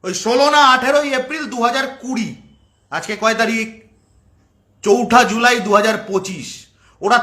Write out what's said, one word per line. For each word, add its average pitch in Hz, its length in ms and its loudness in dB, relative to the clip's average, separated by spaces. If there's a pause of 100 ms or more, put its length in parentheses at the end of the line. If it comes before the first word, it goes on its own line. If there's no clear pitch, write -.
ওই 185 100 -6
ষোলো 247 360 0
না 294 100 2 (140)
আঠেরোই 277 360 0 (100)
এপ্রিল 294 260 -8
দু 247 160 -8
হাজার 254 240 -2 (120)
কুড়ি। 233 300 -6 (640)
আজকে 165 240 -6
কয় 220 240 0
তারিখ? 220 280 -2 (1160)
চৌঠা 233 400 4
জুলাই 233 360 2
দু 196 180 -4
হাজার 214 180 2 (120)
পঁচিশ। 185 400 -6 (540)
ওরা 240 200 2